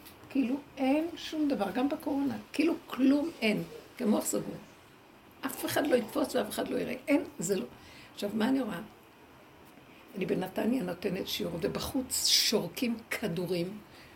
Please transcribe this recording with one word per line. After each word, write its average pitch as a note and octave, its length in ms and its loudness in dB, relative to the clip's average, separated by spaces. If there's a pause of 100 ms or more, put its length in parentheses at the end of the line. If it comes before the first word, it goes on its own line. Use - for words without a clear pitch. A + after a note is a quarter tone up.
(300)
כאילו C4 260 2 (220)
אין C#4 380 2
שום D4+ 320 -2
דבר, G3 240 2
גם B3+ 180 2
בקורונה, C#4 460 0 (180)
כאילו D#4+ 200 2 (140)
כלום C#4+ 420 4 (120)
אין, F#3+ 220 2 (340)
כמו G#3+ 240 4
סגור. - 340 -2 (920)
אף - 200 -6
אחד C#4+ 220 2
לא C#4 80 6
יתפוס B3+ 400 0
ואף G#3+ 140 0
אחד - 180 -2
לא - 100 -2
יראה, - 180 -2 (120)
אין, C#4+ 160 6 (160)
זה F#3 160 0
לא. A#3 100 -2 (480)
עכשיו, G3+ 200 -4
מה A3 160 2
אני C4+ 120 4
רואה? G#3 180 -4 (1400)
אני F#3 80 -2
בנתניה G3+ 580 0
נותנת F#3 440 -4
שיעור, F3 340 -4
ובחוץ - 640 -2
שורקים A3+ 720 2 (120)
כדורים F3+ 680 -2 (380)